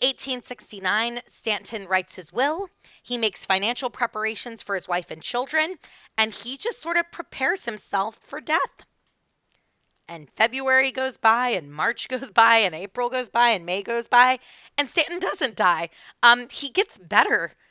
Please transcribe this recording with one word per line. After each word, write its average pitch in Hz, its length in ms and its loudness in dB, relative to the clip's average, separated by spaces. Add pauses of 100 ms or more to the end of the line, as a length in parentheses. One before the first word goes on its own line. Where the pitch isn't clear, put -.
eighteen 262 400 -2
sixty-nine, 220 840 -4
Stanton 208 600 -6
writes 185 280 -2
his - 180 -14
will. 302 360 -2 (340)
He 247 160 -6
makes 220 260 -2
financial 214 460 -2
preparations 226 720 -6
for 202 100 -6
his 185 140 -6
wife 180 240 -4
and 160 100 -12
children, 311 540 -4 (420)
and 220 160 0
he 254 240 -12
just - 240 -6
sort 339 160 -2
of 339 140 -2
prepares - 540 -4
himself 214 540 -4
for - 220 -12
death. - 440 -2 (1200)
And 156 220 -14
February 262 600 2
goes 262 240 -4
by, 233 340 2
and 160 220 -4
March 165 380 -4
<laughs> - 0 -
goes 240 220 -6
by, 226 260 8
and 185 180 2
April 208 340 -6
goes 247 200 -4
by, 240 220 4
and 180 140 0
May 185 160 -4
goes 233 280 -4
by, 254 300 6 (380)
and 285 120 0
Stanton 349 300 -2
doesn't - 360 -2
die. 170 320 2 (340)
Um, 240 300 6
he 277 160 -8
gets - 300 -2
better. 185 560 2 (180)